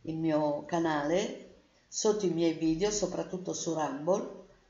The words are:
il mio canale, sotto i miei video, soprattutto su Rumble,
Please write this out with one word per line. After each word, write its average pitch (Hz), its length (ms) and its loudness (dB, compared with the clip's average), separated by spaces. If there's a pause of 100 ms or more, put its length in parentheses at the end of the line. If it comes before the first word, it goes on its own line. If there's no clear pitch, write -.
il 160 140 -6
mio 151 480 2
canale, 165 920 0 (300)
sotto 208 380 0
i 180 60 4
miei 165 240 2
video, 160 360 2
soprattutto 180 600 -4
su 160 220 -4
Rumble, 156 720 -2 (260)